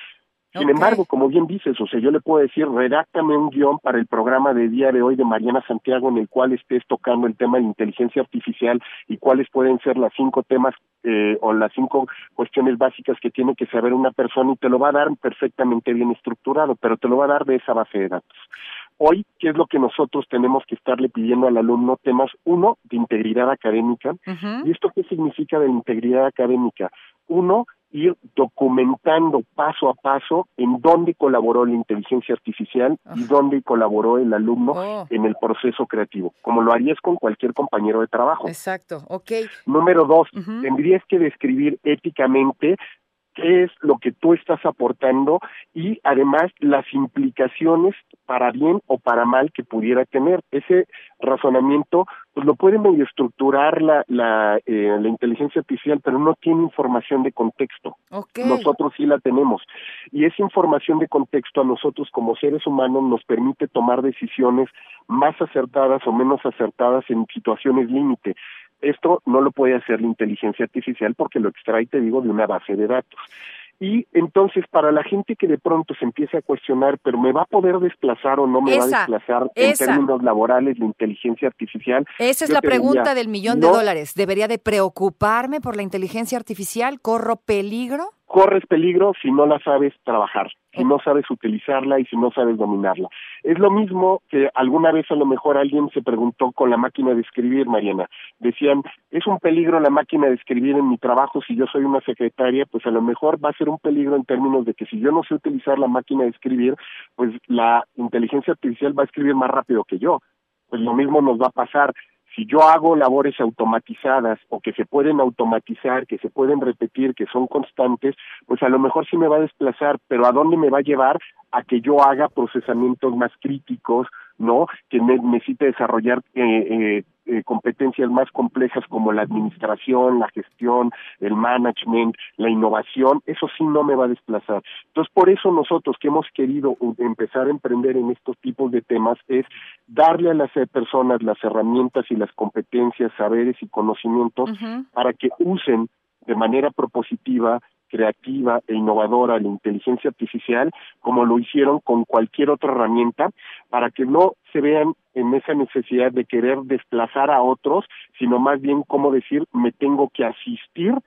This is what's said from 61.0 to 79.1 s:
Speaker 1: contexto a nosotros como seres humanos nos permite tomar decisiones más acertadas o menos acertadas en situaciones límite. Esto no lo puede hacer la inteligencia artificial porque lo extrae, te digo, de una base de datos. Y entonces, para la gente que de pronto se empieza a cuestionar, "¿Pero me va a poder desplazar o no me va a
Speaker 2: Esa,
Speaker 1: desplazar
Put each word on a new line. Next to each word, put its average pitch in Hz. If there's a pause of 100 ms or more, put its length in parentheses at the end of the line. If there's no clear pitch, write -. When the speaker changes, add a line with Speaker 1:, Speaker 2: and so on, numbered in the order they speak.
Speaker 1:
contexto 139
a -
nosotros 135
como 117
seres 143
humanos 135
nos 123
permite 127
tomar 123
decisiones 127 (380)
más 139
acertadas 135
o 117
menos 131
acertadas 123
en 113
situaciones 120
límite. 131 (460)
Esto 160
no 131
lo 139
puede 127
hacer 113
la 117
inteligencia 107
artificial 117
porque -
lo 107
extrae, 113
te 139
digo, 120
de 120
una 107
base 101
de 104
datos. - (580)
Y 214
entonces, 185
para 151
la 151
gente 202
que 190
de 147
pronto 160
se -
empieza 139
a -
cuestionar, 139
"¿Pero 123
me 127
va 156
a -
poder 185
desplazar 139
o 139
no 127
me 135
va 123
a -
Speaker 2:
Esa, 135
Speaker 1:
desplazar 123